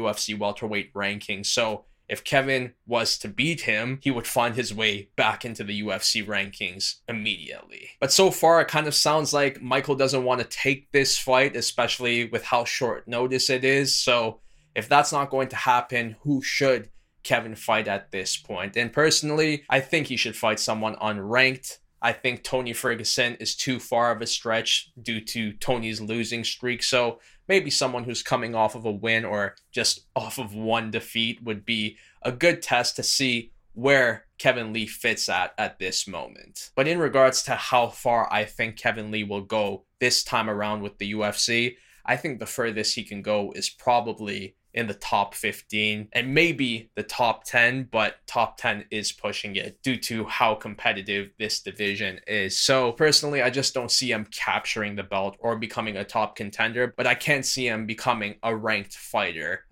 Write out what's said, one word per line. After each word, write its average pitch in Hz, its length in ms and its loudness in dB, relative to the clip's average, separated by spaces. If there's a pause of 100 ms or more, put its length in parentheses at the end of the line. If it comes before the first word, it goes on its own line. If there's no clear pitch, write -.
U 110 80 0
F 104 100 -2
C - 140 -4
welterweight 104 600 -4
ranking. 101 500 -4
So 110 400 0 (240)
if - 160 -6
Kevin 135 480 2 (140)
was 117 320 0
to - 100 -8
beat 156 320 0
him, 120 400 -2
he 139 100 0
would 120 160 -2
find 120 280 0
his 110 180 -2
way 101 420 0
back 107 300 0
into 113 180 -8
the 101 120 -6
U 104 180 -2
F 95 100 -4
C 110 220 0
rankings 98 680 -4 (120)
immediately. 90 840 -8 (100)
But 135 140 2
so 190 160 8
far, 165 320 6
it - 60 0
kind 151 180 0
of 147 80 -2
sounds 151 400 2
like 139 260 2
Michael 131 340 0
doesn't 131 300 2
want 123 160 2
to 117 60 -4
take - 440 -2
this 139 280 4
fight, 131 360 4
especially 120 760 0
with 113 140 -2
how 120 200 2
short - 420 -2
notice 127 440 0
it 127 120 0
is. 135 320 4
So 117 460 2 (340)
if 113 140 -4
that's 147 240 6
not 143 160 0
going 131 200 0
to - 80 -10
happen, 123 680 0
who 143 200 0
should 127 460 2 (360)
Kevin 113 300 0
fight 107 340 0
at 98 220 -4
this 95 280 -4
point? 98 400 -6
And 120 120 0
personally, 151 800 2
I 135 120 4
think 143 260 0
he 127 100 -6
should 110 200 -2
fight 107 240 0
someone 110 360 -2
unranked. 110 800 2 (240)
I 120 120 2
think 123 300 -4
Tony 123 300 -2
Ferguson 117 600 0
is - 220 -6
too 127 220 -2
far 120 340 2
of 110 100 -4
a 113 40 -6
stretch - 680 0 (100)
due 110 180 -4 (120)
to 107 220 -2
Tony's 113 460 -2
losing 113 440 -4
streak. 120 380 -4
So 120 360 2 (300)
maybe 180 220 4
someone 123 340 0
who's 117 180 -6
coming 117 320 -2
off 110 220 2
of 113 80 -10
a 110 80 -2
win 113 320 0
or 101 320 -2 (160)
just - 420 -2
off 110 240 -6
of 104 160 -8
one 110 380 -2
defeat 113 500 -4
would 107 240 -6
be 107 300 -2 (260)
a 127 80 -2
good 170 320 2
test 120 340 0
to 123 60 -6
see 120 500 0 (200)
where 123 540 4 (120)
Kevin 117 340 2
Lee 110 140 -2
fits - 420 -2
at, 90 300 0
at 101 220 -2
this 92 260 -2
moment. - 720 -12
But 135 100 4
in 170 140 0
regards 131 440 4
to 123 120 -2
how 120 320 2
far 117 440 0
I 107 120 2
think 110 320 -6
Kevin 107 340 -2
Lee 107 140 -2
will 101 180 -6
go 101 420 -2 (140)
this - 240 2
time 110 260 0
around 104 340 -2
with 101 160 -10
the 101 100 -4
U 104 160 -2
F 104 120 0
C, 120 420 0 (280)
I 127 100 2
think 135 220 -6
the 110 80 -8
furthest 110 480 -2
he 113 80 -8
can 101 200 -12
go 104 340 0
is 98 120 -4
probably 107 840 -2 (200)
in 117 120 -2
the 101 80 -6
top - 400 0
fifteen, 107 800 -2
and 127 220 -2
maybe 139 600 0
the 107 80 -4
top 113 400 -2
ten, 123 480 2
but 107 260 0 (100)
top - 320 -2
ten 104 320 -2
is 104 200 -4
pushing 101 460 -6
it - 260 -8
due 131 140 0
to 113 300 -4
how 113 280 2
competitive 101 840 -4
this 107 240 -4
division 101 640 -6
is. 98 300 -2
So 131 360 2
personally, 147 480 2
I 123 80 4
just 131 240 0
don't 120 180 -4
see 123 220 2
him 107 180 -2
capturing 104 640 -2
the 101 80 -6
belt 98 380 -2
or 117 160 0
becoming 110 400 -4
a 101 80 -4
top 107 320 -2
contender, 113 600 -2
but 123 80 2
I 123 80 6
can 139 280 0
see 127 240 -2
him 110 200 -2
becoming 107 560 -2
a 113 120 -2
ranked 107 400 -4
fighter 87 760 -4